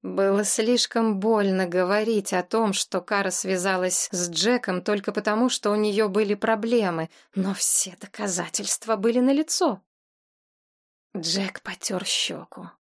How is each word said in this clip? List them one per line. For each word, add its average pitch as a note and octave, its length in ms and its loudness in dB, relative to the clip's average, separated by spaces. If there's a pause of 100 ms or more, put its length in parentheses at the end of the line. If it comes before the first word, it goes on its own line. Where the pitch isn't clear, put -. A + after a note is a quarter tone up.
Было G3 420 2
слишком A3+ 760 2
больно G3 480 2
говорить G3 640 2
о F3+ 80 2
том, G#3+ 320 0
что - 280 -2
Кара G3+ 280 -2
связалась F#3 800 -2
с F3 200 -4
Джеком F#3 500 0
только G#3 300 -2
потому, G#3+ 360 0
что G#3+ 220 0
у G#3 60 2
неё G#3+ 340 2
были G3+ 240 2
проблемы, G#3+ 760 0 (260)
но F#3+ 180 0
все - 480 0
доказательства G3+ 960 -4
были A#3 240 2
налицо. C#4 600 2 (1400)
Джек F#3+ 460 -4
потёр - 420 -6
щеку. - 680 -6 (120)